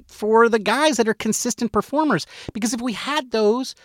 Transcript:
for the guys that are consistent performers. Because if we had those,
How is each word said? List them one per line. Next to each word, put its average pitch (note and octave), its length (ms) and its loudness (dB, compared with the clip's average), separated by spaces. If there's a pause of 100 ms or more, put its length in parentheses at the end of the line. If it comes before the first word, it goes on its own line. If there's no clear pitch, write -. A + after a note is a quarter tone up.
for A3 420 2
the A3+ 100 2
guys A#3+ 380 0
that A3+ 100 2
are A3 60 0
consistent A3+ 600 -4
performers. C4 540 0 (280)
Because G#3+ 180 -4
if A#3 80 -4
we A#3+ 140 -4
had C#4 360 -4
those, A3+ 440 0 (100)